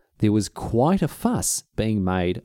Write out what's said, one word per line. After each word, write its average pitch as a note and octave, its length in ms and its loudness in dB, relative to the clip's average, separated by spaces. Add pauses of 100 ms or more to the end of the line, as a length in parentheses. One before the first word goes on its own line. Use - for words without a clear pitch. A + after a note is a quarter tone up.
(200)
there G#2+ 120 4
was G#2 180 0
quite D3+ 520 0
a D#3+ 60 2
fuss - 560 -4 (120)
being G#2+ 280 0
made F#2 420 0